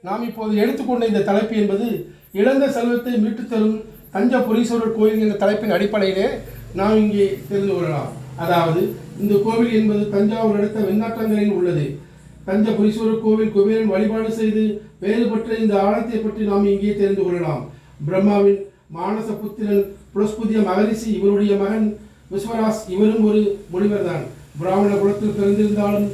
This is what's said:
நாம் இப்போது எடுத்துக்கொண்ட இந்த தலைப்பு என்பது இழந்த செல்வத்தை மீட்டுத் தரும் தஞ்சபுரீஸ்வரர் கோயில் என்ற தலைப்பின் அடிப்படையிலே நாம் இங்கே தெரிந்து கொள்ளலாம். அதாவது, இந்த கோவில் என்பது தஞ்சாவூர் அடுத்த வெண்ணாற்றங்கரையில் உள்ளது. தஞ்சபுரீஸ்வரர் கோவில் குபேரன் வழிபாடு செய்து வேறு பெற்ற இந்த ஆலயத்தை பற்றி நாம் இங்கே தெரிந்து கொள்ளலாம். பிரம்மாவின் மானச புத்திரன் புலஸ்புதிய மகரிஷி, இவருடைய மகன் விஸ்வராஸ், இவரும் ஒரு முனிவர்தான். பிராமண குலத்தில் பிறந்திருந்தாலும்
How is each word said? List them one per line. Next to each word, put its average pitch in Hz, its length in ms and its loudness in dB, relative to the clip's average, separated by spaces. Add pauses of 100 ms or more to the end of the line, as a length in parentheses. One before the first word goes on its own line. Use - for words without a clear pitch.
நாம் 208 220 -6
இப்போது 214 320 -4
எடுத்துக்கொண்ட 240 500 0
இந்த 202 140 2
தலைப்பு 208 360 0
என்பது 202 520 0 (240)
இழந்த 262 400 2
செல்வத்தை 240 420 -2
மீட்டுத் 220 360 -2
தரும் 220 340 0 (300)
தஞ்சபுரீஸ்வரர் 226 840 0
கோயில் 214 240 2
என்ற 214 160 0
தலைப்பின் 208 360 0
அடிப்படையிலே 196 560 0 (480)
நாம் 208 220 2
இங்கே 202 420 2 (100)
தெரிந்து 196 240 -2
கொள்ளலாம். 156 380 -4 (240)
அதாவது, 175 580 0 (260)
இந்த 208 240 2
கோவில் 226 300 2
என்பது 208 360 2
தஞ்சாவூர் 214 480 2
அடுத்த 214 220 -2
வெண்ணாற்றங்கரையில் 208 720 0
உள்ளது. 170 460 -2 (500)
தஞ்சபுரீஸ்வரர் 214 720 0
கோவில் 220 300 2
குபேரன் 214 360 2
வழிபாடு 214 440 0
செய்து 220 500 0 (180)
வேறு 214 280 0
பெற்ற 220 280 -2
இந்த 202 260 2
ஆலயத்தை 220 380 0
பற்றி 214 260 -4
நாம் 202 200 2
இங்கே 202 300 0
தெரிந்து 196 280 0
கொள்ளலாம். 170 460 -4 (380)
பிரம்மாவின் 202 540 2 (340)
மானச 208 460 -4
புத்திரன் 202 540 -2 (200)
புலஸ்புதிய 214 480 0
மகரிஷி, 214 500 0
இவருடைய 202 420 2
மகன் 208 420 0 (340)
விஸ்வராஸ், 214 580 -4
இவரும் 214 340 2
ஒரு 208 340 2 (160)
முனிவர்தான். 185 500 -2 (360)
பிராமண 196 360 2
குலத்தில் 202 440 0
பிறந்திருந்தாலும் 208 760 0